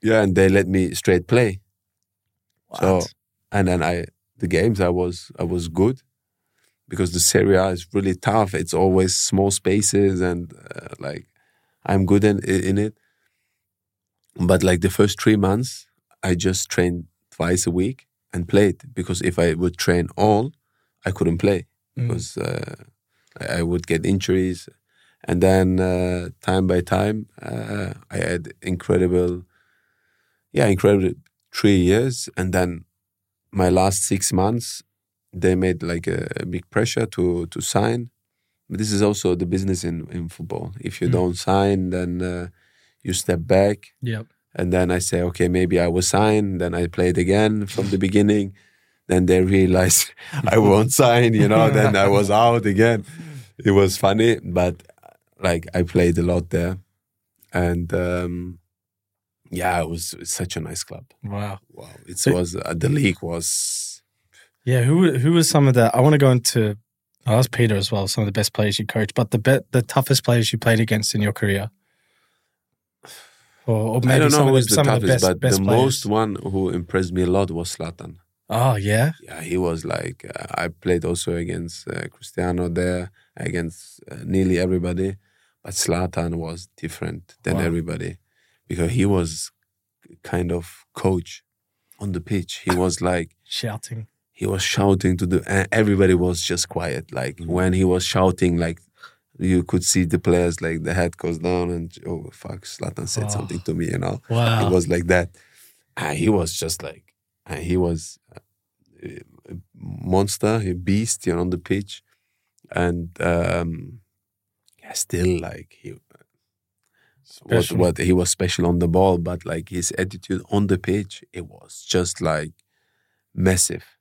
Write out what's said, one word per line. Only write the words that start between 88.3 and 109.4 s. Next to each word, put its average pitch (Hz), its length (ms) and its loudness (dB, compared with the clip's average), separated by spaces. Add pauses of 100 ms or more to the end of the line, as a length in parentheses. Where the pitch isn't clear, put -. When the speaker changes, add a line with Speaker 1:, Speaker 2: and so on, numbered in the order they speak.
Speaker 1:
because 85 240 -2
he 98 160 0
was 85 440 -2 (720)
kind 87 300 -4
of 85 420 -8
coach - 500 -4 (560)
on 101 120 -6
the - 100 -6
pitch. - 440 -6
He 90 100 -2
was 90 260 -2
like 87 420 -4
Speaker 2:
Shouting. 110 640 -10 (260)
Speaker 1:
he - 140 -10
was 98 160 -2
shouting 95 560 2
to 92 80 -2
the, 90 220 0
and 98 240 0
everybody 101 420 4
was 87 300 0
just - 260 -4
quiet. 80 420 -8
Like, 64 260 -8
Speaker 3:
Mm. 82 100 -12
Speaker 1:
when 90 260 0
he 92 100 2
was 90 220 2
shouting, 92 520 2
like, 85 220 -4 (600)
you 90 240 2
could 90 200 -2
see 92 220 0
the 82 140 0
players, 87 420 0
like, 82 220 -4
the 78 100 -4
head 87 240 -2
goes 85 220 -6
down 90 320 -2
and, 85 200 -8 (140)
"Oh, 80 260 -10
fuck, - 340 -14
Zlatan - 420 -10
said 110 180 -6
Speaker 2:
Oh. 104 40 -8
Speaker 1:
something 95 320 -6
to - 120 -6
me," 82 140 -4
you 87 100 -4
know? 87 320 -6
Speaker 2:
Wow. 117 380 2
Speaker 1:
It 98 40 2
was 87 160 2
like 87 200 -2
that. 87 220 2 (680)
And 73 200 -4
he 85 120 2
was 87 240 0
just - 300 -8
like, - 200 -14 (420)
and 76 180 -10
he 87 120 -2
was, 85 420 -2 (180)
uh, - 40 -20 (1080)